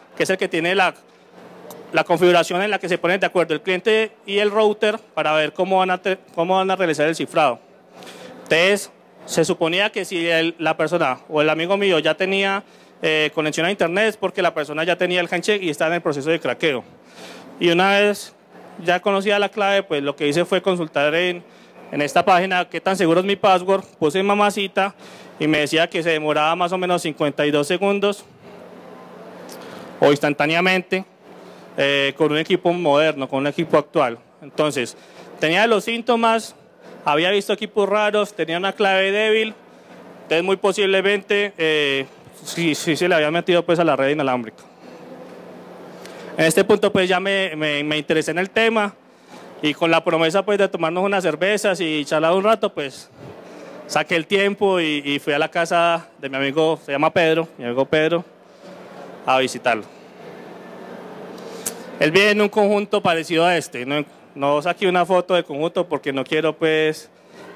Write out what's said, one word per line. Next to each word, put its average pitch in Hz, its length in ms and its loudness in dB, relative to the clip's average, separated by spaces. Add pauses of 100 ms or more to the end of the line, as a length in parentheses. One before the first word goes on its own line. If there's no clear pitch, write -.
(160)
que 165 80 0
es - 60 0
el 190 80 0
que 190 100 -2
tiene 175 280 -2
la, 180 180 2 (960)
la 160 140 0
configuración 175 560 2
en 208 100 -2
la 190 80 -2
que 185 80 -8
se 165 100 0
ponen 180 220 0
de 180 60 0
acuerdo 165 280 0
el 151 80 -2
cliente 214 520 0 (120)
y 202 120 -4
el 208 120 2
router 214 480 2 (160)
para 151 200 0
ver 151 180 2
cómo 185 280 0
van 185 120 2
a 180 100 0
te-, 190 160 -2 (160)
cómo 175 220 0
van 190 160 0
a 185 60 0
realizar 156 280 0
el 165 100 0
cifrado. 143 440 0 (840)
Entonces, 190 460 2 (360)
se - 180 0
suponía 175 480 0
que 190 140 -6
si 170 200 -4
el, 165 320 0
la 160 200 -2
persona 156 500 0
o 151 140 0
el 156 80 2
amigo 165 260 0
mío 190 240 2
ya 156 160 2
tenía, 196 480 0 (380)
eh, 156 340 2
conexión 156 300 -2
a 185 60 0
internet 196 360 0
es 208 100 -4
porque 185 240 -4
la 170 120 2
persona 151 320 -4
ya 175 120 0
tenía 180 220 0
el 170 100 -2
handshake 185 340 -2
y 170 60 -2
estaba 156 200 0
en 175 60 0
el 170 60 -4
proceso 147 280 -2
de 165 100 0
craqueo. 127 460 -2 (760)
Y 175 120 4
una 185 200 4
vez 202 420 0 (480)
ya 180 200 0
conocía 202 360 2
la 202 120 0
clave, 196 340 0
pues 151 180 -4
lo 143 140 -4
que 147 140 0
hice 165 160 2
fue 185 160 0
consultar 156 540 0
en, 175 280 -2 (460)
en 147 120 -2
esta 160 240 2
página 180 420 2
qué 165 140 -8
tan 190 160 0
seguro 170 240 4
es 190 40 -2
mi 202 120 -2
password, 190 480 2 (120)
puse 160 240 0
mamacita 202 720 0 (460)
y 151 80 -2
me 151 120 2
decía 160 300 2
que 170 140 -4
se 170 60 0
demoraba 151 440 0
más 175 200 -2
o 190 40 0
menos 180 240 0
cincuenta 151 440 -2
y 147 60 2
dos 147 140 2
segundos 202 600 0 (1800)
o 139 100 8
instantáneamente, 170 920 0 (720)
eh, 139 400 0
con 151 160 2
un 151 60 0
equipo 175 340 0
moderno, 147 560 0
con 135 100 -4
un 143 80 -2
equipo 160 300 0
actual. 143 420 0 (220)
Entonces, 139 560 -4 (420)
tenía 175 260 2
los 214 200 2
síntomas, 226 720 0 (500)
había 160 260 2
visto 202 220 0
equipos 202 340 -2
raros, 208 460 0
tenía 165 240 -4
una 190 160 -2
clave 190 380 2
débil, 214 420 0 (720)
entonces 165 200 0
muy 190 140 0
posiblemente, 196 1000 0
eh, 147 480 0 (380)
sí, 165 320 -2
sí 156 220 -2
se 180 100 0
le 180 80 4
había 151 160 2
metido, 170 320 2
pues, 170 160 2
a 170 60 2
la 147 100 4
red 135 140 2
inalámbrica. 127 540 -2 (1700)
En 160 100 2
este 175 200 4
punto, 202 260 2
pues, 185 160 2
ya 185 140 0
me, 190 340 0
me, 147 300 -2
me 151 120 -2
interesé 156 340 0
en 170 80 -4
el 190 100 -4
tema. 220 440 0 (680)
Y 151 120 0
con 170 160 0
la 165 140 4
promesa, 165 420 2
pues, 202 120 0
de 196 100 2
tomarnos 175 360 -2
unas 196 200 0
cervezas 185 580 0
y 156 240 -2
charlar 160 280 2
un 190 100 2
rato, 208 300 2
pues, - 360 -10 (800)
saqué 156 280 0
el 160 120 -2
tiempo 196 520 2
y, 151 260 -2
y 143 140 -2
fui 147 140 -2
a 143 60 0
la 156 100 0
casa 170 580 0 (120)
de 139 100 -8
mi 135 80 -6
amigo, 151 480 0
se 147 60 -8
llama 147 200 2
Pedro, 165 360 2 (100)
mi 131 80 -10
amigo 123 200 0
Pedro, 160 380 2 (1040)
a 131 140 2
visitarlo. 120 440 -2 (2250)
Él 156 120 2
vive 202 200 4
en 208 100 2
un 208 80 2
conjunto 208 520 0
parecido 165 440 0
a 175 120 2
este. 123 280 -8
No, 143 200 -2 (300)
no 143 260 0
saqué 175 260 -2
una 180 180 2
foto 180 280 0
del 170 120 2
conjunto 170 420 -4
porque 139 260 -4
no 135 100 -4
quiero, 156 300 0
pues, 156 560 0 (460)